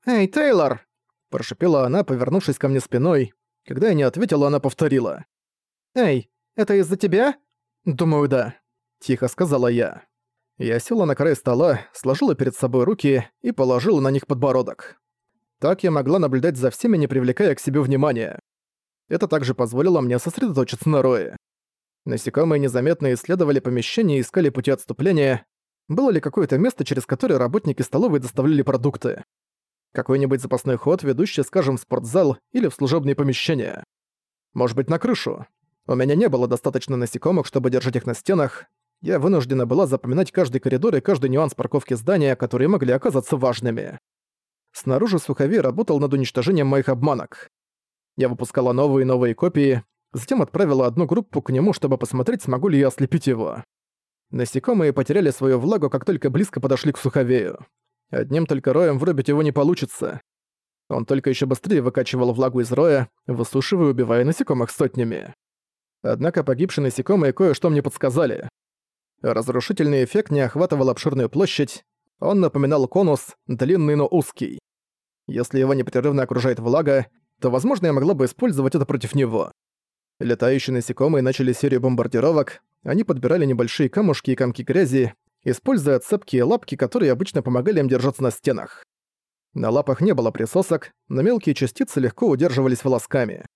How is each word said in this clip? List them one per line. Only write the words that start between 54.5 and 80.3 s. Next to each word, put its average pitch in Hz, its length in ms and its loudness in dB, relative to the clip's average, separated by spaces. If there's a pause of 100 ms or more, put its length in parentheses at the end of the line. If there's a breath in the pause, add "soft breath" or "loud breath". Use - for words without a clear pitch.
потеряли 143 380 2
свою 131 280 2
влагу, 151 320 0
как - 140 -4
только 151 260 0
близко 147 300 -2
подошли 135 320 0
к - 60 -8
Суховею. 123 680 0 (440)
Одним 135 360 -2
только 135 260 0
роем 151 260 2
вырубить 147 300 0
его 147 140 2
не 147 100 2
получится. - 680 -2 (680)
Он 117 180 -4
только 139 240 0
ещё 135 160 -2
быстрее 147 340 0
выкачивал 123 520 0
влагу 127 280 0
из 117 100 -2
роя, 139 380 2 (180)
высушивая 135 600 0
и - 20 4
убивая 120 340 2
насекомых 143 460 0
сотнями. 117 640 -4 (680)
Однако 143 400 -2
погибшие 139 420 -2
насекомые 135 480 0
кое-что 170 380 2
мне 147 120 2
подсказали. 139 640 -2 (760)
Разрушительный 127 800 0
эффект - 260 -2
не 143 100 0
охватывал 139 500 0
обширную 131 380 -2
площадь, - 560 -2 (360)
он 196 200 2
напоминал 143 460 2
конус, 175 500 0 (100)
длинный, 147 500 0
но 143 140 2
узкий. 123 480 -2 (680)
Если 123 320 -2
его 131 140 2
непрерывно 135 500 0
окружает 123 380 -2
влага, 135 460 2 (340)
то, 127 100 0
возможно, 175 360 0
я 151 60 2
могла 143 220 2
бы 135 120 2
использовать 139 480 -2
это 139 100 2
против 135 300 -6
него. 113 380 0 (640)
Летающие 127 560 0